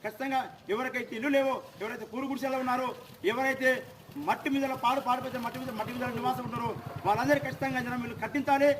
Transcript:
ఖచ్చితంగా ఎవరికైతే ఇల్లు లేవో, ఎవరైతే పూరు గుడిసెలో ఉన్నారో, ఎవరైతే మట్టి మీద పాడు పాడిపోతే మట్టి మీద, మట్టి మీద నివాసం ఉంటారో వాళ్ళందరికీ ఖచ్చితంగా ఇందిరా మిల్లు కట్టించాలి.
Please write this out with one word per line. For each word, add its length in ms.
ఖచ్చితంగా 360
ఎవరికైతే 440
ఇల్లు 180
లేవో, 180
ఎవరైతే 320
పూరు 180
గుడిసెలో 320
ఉన్నారో, 260
ఎవరైతే 380
మట్టి 240
మీద 200
పాడు 220
పాడిపోతే 380
మట్టి 160
మీద, 180
మట్టి 160
మీద 240
నివాసం 300
ఉంటారో 200
వాళ్ళందరికీ 400
ఖచ్చితంగా 340
ఇందిరా 220
మిల్లు 220
కట్టించాలి. 440